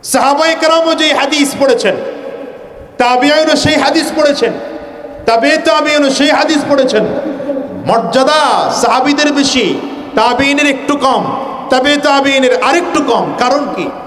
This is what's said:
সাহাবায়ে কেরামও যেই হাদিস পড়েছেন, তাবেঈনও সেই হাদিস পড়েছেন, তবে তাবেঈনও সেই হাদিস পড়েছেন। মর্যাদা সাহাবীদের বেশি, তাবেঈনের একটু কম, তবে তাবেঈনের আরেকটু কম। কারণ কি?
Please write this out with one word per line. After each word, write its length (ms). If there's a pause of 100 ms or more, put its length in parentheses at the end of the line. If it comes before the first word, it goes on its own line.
সাহাবায়ে 520
কেরামও 380
যেই 200
হাদিস 460
পড়েছেন, 360 (1000)
তাবেঈনও 580
সেই 200
হাদিস 400
পড়েছেন, 360 (760)
তবে 320
তাবেঈনও 520
সেই 180
হাদিস 300 (120)
পড়েছেন। 360 (800)
মর্যাদা 880
সাহাবীদের 600
বেশি, 460 (360)
তাবেঈনের 520
একটু 280
কম, 280 (460)
তবে 280
তাবেঈনের 640
আরেকটু 380
কম। 380
কারণ 260 (100)
কি? 140 (180)